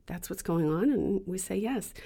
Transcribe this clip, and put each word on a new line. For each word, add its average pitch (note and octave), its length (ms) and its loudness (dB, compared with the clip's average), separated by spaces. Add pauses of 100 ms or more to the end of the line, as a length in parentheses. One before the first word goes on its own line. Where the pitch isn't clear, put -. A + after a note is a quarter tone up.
That's F3 220 -8
what's - 140 -6
going E3 260 2
on?" F3 220 4
And G3+ 360 2
we F#3 120 -4
say, F#3 180 -4
"Yes." A3 380 -2 (120)